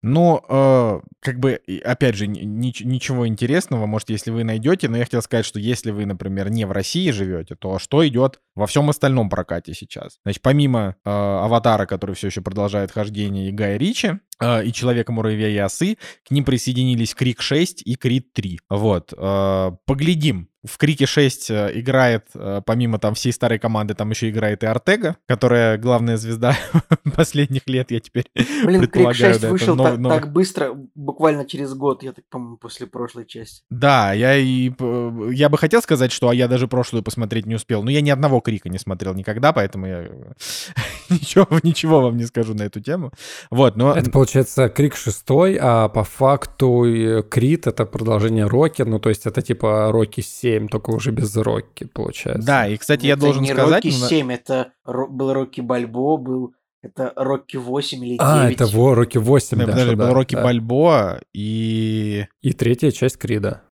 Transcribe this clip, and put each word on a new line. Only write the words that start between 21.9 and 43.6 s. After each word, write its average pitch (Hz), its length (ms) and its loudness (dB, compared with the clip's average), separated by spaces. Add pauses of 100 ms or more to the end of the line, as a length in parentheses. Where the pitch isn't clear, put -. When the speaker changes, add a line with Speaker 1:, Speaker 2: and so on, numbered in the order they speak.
Speaker 1:
э, 98 320 -6
помимо 113 320 0
там 107 160 0
всей 120 180 -2
старой 117 280 0
команды, 107 340 -2
там 107 160 -4
ещё 110 180 -2
играет 107 360 -2
и - 20 0
Артега, 175 500 0 (120)
которая 117 500 4
главная 117 380 2
звезда 113 400 0 (160)
<laughs> - 440 0
последних 143 520 0
лет, 127 240 -2
я 117 80 -2
теперь - 340 -6
Speaker 2:
Блин, 233 460 2
Крик 127 120 0
Speaker 1:
предполагаю, 120 220 4
Speaker 2:
шесть 120 260 6
Speaker 1:
да, 110 60 -2
это 110 60 2
Speaker 2:
вышел 180 240 2
Speaker 1:
новый, 127 160 4
Speaker 2:
так, 120 80 -4
Speaker 1:
новый. 131 200 2
Speaker 2:
так 147 120 -8
быстро, 151 420 0 (220)
буквально 147 500 0
через 139 280 -8
год, 135 280 -2
я 135 100 -12
так, - 160 -20
по-моему, 120 280 -12
после 117 320 -16
прошлой 120 360 -12
части. - 460 -18
Speaker 1:
Да, 123 420 2
я 127 240 4
и 127 340 2
п-, 120 600 -4
я 143 160 4
бы 151 100 4
хотел 165 220 4
сказать, 127 300 2
что 123 220 2
я 123 160 4
даже 127 180 2
прошлую 117 380 -2
посмотреть 110 420 -4
не 110 80 -4
успел, 107 300 -2
но 120 60 -2
я 147 100 2
ни 147 100 2
одного 135 300 4
«Крика» 107 280 -4
не 92 100 -6
смотрел 92 360 -6
никогда, 110 380 0
поэтому 98 340 -2
я 87 220 -8 (580)
<laughs> - 440 -8
ничего, 180 360 4 (160)
ничего 160 400 4
вам 120 140 2
не 117 80 -2
скажу 113 300 -2
на 104 100 -4
эту 104 160 -8
тему. 143 320 -6 (380)
Вот, 120 260 4